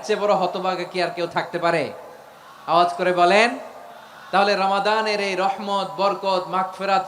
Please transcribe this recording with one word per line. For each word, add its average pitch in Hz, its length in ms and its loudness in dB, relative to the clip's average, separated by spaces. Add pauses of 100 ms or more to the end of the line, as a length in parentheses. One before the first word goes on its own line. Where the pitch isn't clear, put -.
চেয়ে 208 160 0
বড় 202 140 2
হতভাগা 185 500 -2
কি 180 200 -4
আর 165 60 0
কেউ 170 180 -4
থাকতে 170 320 -4
পারে? 156 340 0 (760)
আওয়াজ 170 260 4
করে 180 200 0
বলেন। 202 460 4 (720)
তাহলে 202 240 4
রমাদানের 202 680 0
এই 196 140 -2
রহমত, 196 520 -2 (100)
বরকত, 190 500 0
মাগফিরাত, 190 600 -2